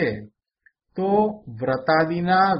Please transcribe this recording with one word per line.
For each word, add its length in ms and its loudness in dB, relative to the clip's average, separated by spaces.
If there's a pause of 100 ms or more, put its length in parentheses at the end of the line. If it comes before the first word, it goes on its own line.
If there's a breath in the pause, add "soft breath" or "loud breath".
(960)
તો 140 -2 (440)
વ્રતાદિના 920 0 (120)